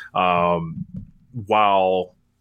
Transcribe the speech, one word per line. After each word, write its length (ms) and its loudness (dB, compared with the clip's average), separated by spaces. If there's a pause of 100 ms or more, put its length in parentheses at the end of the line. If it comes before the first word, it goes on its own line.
(140)
um, 680 0 (640)
while 680 2 (260)